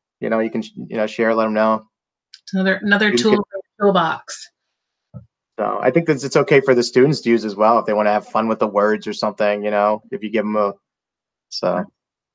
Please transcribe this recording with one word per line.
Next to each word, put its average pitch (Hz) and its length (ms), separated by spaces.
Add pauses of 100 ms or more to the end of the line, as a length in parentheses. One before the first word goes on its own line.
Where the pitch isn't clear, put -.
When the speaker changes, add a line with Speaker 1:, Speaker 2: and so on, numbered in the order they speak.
(200)
Speaker 1:
You 113 100
know, 113 80
you 113 140
can, 113 100
you - 360
know, 107 100
share, 113 260
let 110 140
'em 110 80
know. 110 320 (560)
Speaker 2:
It's - 100
another, 190 280
another 208 280
Speaker 1:
You 185 80
Speaker 2:
tool 220 140
Speaker 1:
can 208 60
Speaker 2:
in 202 240 (160)
the 202 80
toolbox. - 680 (1080)
Speaker 1:
So 104 200
I 127 120
think 160 160
that 143 160
it's 139 120
okay 143 240
for 135 140
the 120 100
students 131 380
to 117 80
use 113 160
as 104 100
well 110 240
if 101 60
they 107 80
wanna 104 180
have 104 160
fun 110 200
with 110 120
the 110 80
words 104 380
or 107 80
something, 104 500
you 107 80
know, 104 300 (100)
if 101 120
you 107 80
give 107 120
'em 107 120
a, 101 180 (760)
so. - 360 (500)